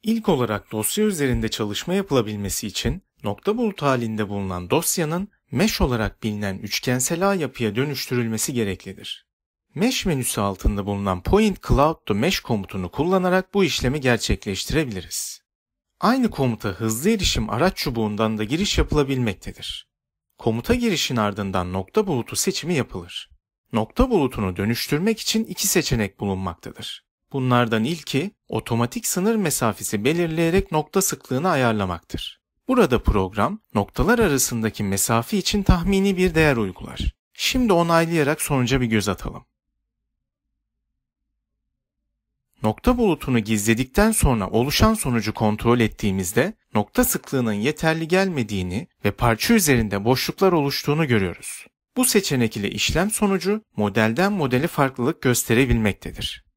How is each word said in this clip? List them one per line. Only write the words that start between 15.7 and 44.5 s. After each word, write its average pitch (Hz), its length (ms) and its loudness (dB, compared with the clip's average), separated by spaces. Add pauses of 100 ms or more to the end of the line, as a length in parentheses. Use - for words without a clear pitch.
Aynı 240 300 2
komuta 117 400 -2
hızlı 113 400 -2
erişim 139 400 0
araç 147 280 0
çubuğundan 110 600 -2
da 107 60 -4
giriş 156 340 -2
yapılabilmektedir. 131 1120 -2 (500)
Komuta 117 380 0
girişin 214 400 0
ardından 98 580 -2
nokta 95 340 -2
bulutu 123 280 -4
seçimi 180 380 -2
yapılır. 95 560 -6 (440)
Nokta 120 360 0
bulutunu 123 460 0
dönüştürmek 147 640 -2
için - 240 -2
iki - 240 -4
seçenek 120 520 0
bulunmaktadır. 95 840 -6 (300)
Bunlardan 123 480 2
ilki, 160 480 -2 (160)
otomatik 120 600 -2
sınır 208 280 0
mesafesi 113 680 -2
belirleyerek 165 680 0
nokta 156 300 0
sıklığını 143 480 -2
ayarlamaktır. 107 920 -2 (260)
Burada 208 360 4
program, 107 560 0 (140)
noktalar 156 460 2
arasındaki 123 640 0
mesafe 113 540 0
için 196 260 0
tahmini 190 540 2
bir 180 180 2
değer 151 220 4
uygular. - 580 -4 (180)
Şimdi 247 400 0
onaylayarak 165 680 2
sonuca 131 400 0
bir 123 40 0
göz 107 240 0
atalım. - 360 -6 (3250)
Nokta 240 340 2
bulutunu 151 420 2
gizledikten 113 720 2
sonra 117 380 2
oluşan 143 440 2